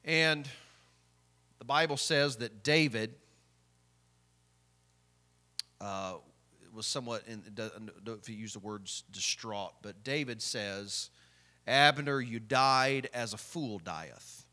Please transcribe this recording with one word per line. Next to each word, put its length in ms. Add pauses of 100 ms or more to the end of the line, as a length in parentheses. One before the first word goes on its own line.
And 420 (1080)
the 80
Bible 320
says 400
that 260
David, 520 (2750)
uh, 320 (600)
was 120
somewhat, 420
in, 200
I 20
don't 560
know 80
if 140
he 60
used 220
the 40
words 520
distraught, 720
but 240
David 360
says, 680 (580)
"Abner, 540
you 180
died 760
as 200
a 40
fool 420
dieth." 720